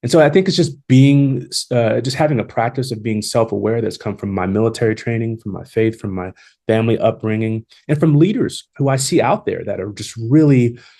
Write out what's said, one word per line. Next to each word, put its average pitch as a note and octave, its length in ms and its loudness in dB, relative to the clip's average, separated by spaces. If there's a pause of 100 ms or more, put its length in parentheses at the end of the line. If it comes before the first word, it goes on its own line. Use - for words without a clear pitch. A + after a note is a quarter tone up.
And B2 80 -4
so E3 80 4
I D3+ 100 6
think F#3 180 2
it's F#3+ 100 -2
just D#3 180 0 (120)
being, C#3 600 4 (220)
uh, A#2 320 0
just C3 160 -6
having D3+ 220 0
a G#2 40 -2
practice A#2+ 480 -4
of G#2 120 -8
being G#2+ 180 -2
self-aware A2 600 -2
that's A2 160 -4
come G#2+ 200 -8
from G2+ 160 -6
my F#2 140 -2
military A2 480 0
training, A2+ 420 -6
from A2 140 -12
my F#2 120 -10
faith, A2 360 -2
from G2+ 140 -8
my F#2 180 -8 (360)
family A2+ 300 2
upbringing, A2 680 -2 (220)
and D3 120 -2
from D3+ 160 2
leaders F#3+ 520 0 (100)
who C#3 120 0
I C3+ 60 2
see C3+ 260 0
out D3 240 0
there F2+ 200 -4
that G2 140 -6
are F#2+ 120 -8
just G2+ 240 -14 (140)
really B2+ 500 4 (200)